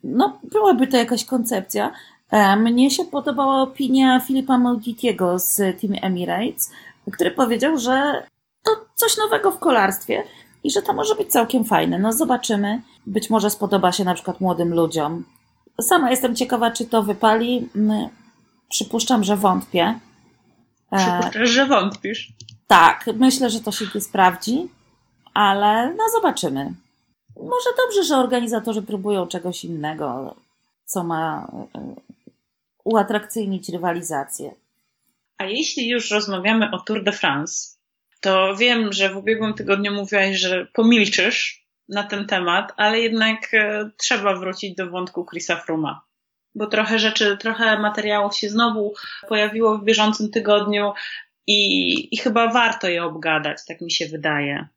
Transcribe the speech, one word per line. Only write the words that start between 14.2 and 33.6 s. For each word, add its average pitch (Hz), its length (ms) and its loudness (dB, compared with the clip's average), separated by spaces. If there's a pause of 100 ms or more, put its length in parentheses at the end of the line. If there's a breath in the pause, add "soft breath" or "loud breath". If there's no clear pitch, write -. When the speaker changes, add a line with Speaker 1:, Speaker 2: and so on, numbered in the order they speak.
Speaker 1:
młodym 170 320 0
ludziom. 165 500 0 (580)
Sama 285 300 2
jestem 254 240 0
ciekawa, 240 360 0
czy 226 140 -6
to 226 180 2
wypali. 220 720 0
Mm, 214 340 0 (600)
przypuszczam, 226 540 0
że 202 140 2
wątpię. 190 640 0 (920)
E, 196 60 0
Speaker 2:
Przypuszczasz, 185 520 2
że 262 160 4
wątpisz? 208 680 -2 (340)
Speaker 1:
Tak, 175 480 8
myślę, 262 340 4
że 220 100 -2
to 220 120 -6
się 208 140 -6 (100)
nie 202 60 -2
sprawdzi, 208 680 2 (680)
ale 208 640 2
no, 440 60 0 (100)
zobaczymy. 170 600 -2 (640)
Może 494 300 -2 (160)
dobrze, 403 180 0
że 277 140 2
organizatorzy 233 640 0
próbują 196 460 -4
czegoś 175 360 -8
innego, 151 720 -8 (500)
co 185 180 -6
ma, 160 440 -4 (280)
e, - 200 -14 (880)
uatrakcyjnić 208 840 -2